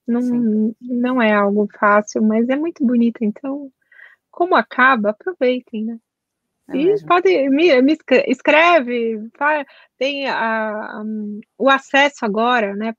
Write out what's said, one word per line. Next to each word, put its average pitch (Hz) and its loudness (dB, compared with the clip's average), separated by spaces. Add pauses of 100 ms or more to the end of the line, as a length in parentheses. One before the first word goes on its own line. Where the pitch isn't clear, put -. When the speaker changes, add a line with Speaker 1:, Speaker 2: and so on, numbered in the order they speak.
Speaker 1:
Não, 240 -2
Speaker 2:
Sim. 233 0
Speaker 1:
não 247 -2
é 214 4
algo 208 2 (100)
fácil, 208 2
mas 220 2
é 262 0
muito 311 -4
bonita. 233 0
Então, 269 -6 (600)
como 349 -2
acaba, 247 0
aproveitem, 247 -4
né? 226 -10 (680)
Speaker 2:
É - -12
Speaker 1:
E 285 0
Speaker 2:
mesmo. 392 0
Speaker 1:
podem, 349 2
me, 277 4
me 285 4
escre-, - 2
escreve, 247 0
fa-, 294 -2 (320)
tem 277 -4
a, 220 -4 (300)
a, 214 -10 (540)
o 254 0
acesso 277 0
agora, 214 0
né, 220 -6